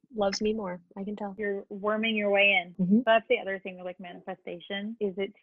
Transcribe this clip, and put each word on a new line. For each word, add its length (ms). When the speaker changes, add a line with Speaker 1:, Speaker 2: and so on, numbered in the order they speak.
Speaker 1:
loves 260
me 120
more. 280
I 80
can 100
tell. 220
Speaker 2:
You're 320
worming 480
your 120
way 320
in. 120
Speaker 1:
Mm-hmm. 200
Speaker 2:
That's 240
the 100
other 200
thing 180
with, 80
like, 140
manifestation, 1000
is 180
it 260